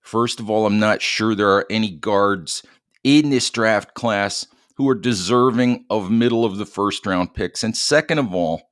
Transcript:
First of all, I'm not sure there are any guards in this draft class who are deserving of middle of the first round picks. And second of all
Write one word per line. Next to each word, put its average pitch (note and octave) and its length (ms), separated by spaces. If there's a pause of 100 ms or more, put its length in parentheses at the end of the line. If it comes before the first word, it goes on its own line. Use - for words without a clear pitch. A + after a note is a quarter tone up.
First A#2+ 380
of G#2+ 80
all, A2 200
I'm G#2 100
not G#2+ 240
sure A2 320
there G2+ 160
are G2 220
any A2 180
guards G2 720 (420)
in D3 280
this B2+ 180
draft A2 460
class G2+ 500 (300)
who C#3 120
are C3 80
deserving A#2+ 960
of G2+ 220
middle A#2 340
of G2 120
the G#2 100
first - 380
round F2+ 280
picks. - 300
And A2+ 120
second D#3 440
of G#2 140
all E2 380